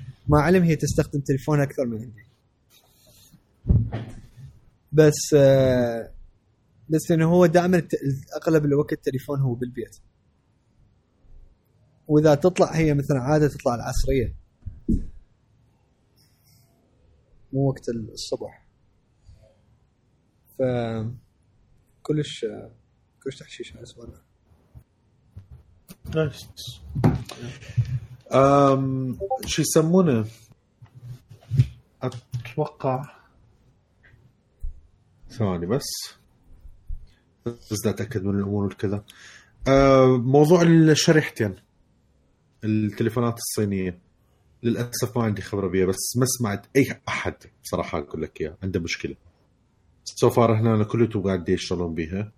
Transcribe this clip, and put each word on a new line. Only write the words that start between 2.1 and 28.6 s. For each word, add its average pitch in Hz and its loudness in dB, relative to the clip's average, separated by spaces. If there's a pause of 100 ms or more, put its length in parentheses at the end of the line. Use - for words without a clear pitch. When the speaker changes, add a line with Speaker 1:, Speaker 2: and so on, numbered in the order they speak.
Speaker 1:
بس، 151 4
آه، 131 4 (800)
بس 156 -2
إنه 160 2
هو 180 6
دائمًا 175 2
الت-، 165 -2 (460)
أغلب 160 2
الوقت 147 0
التليفون 139 -6
هو 127 -2
بالبيت. 123 -10 (2000)
وإذا 151 6
تطلع 180 0
هي 156 2
مثلًا 139 -2
عادة 151 2
تطلع - -4
العصرية. 123 -2 (3250)
مو 135 0
وقت 135 -6
ال-، 117 -8
الصبح. - -10 (2000)
ف-، 117 -2 (960)
كلش، 147 -6 (800)
كلش 131 -12
تحشيش - -18
على 117 -20
سؤالنا. - -20 (1900)
Speaker 2:
نايس. 160 -4 (1900)
أم، 135 2 (280)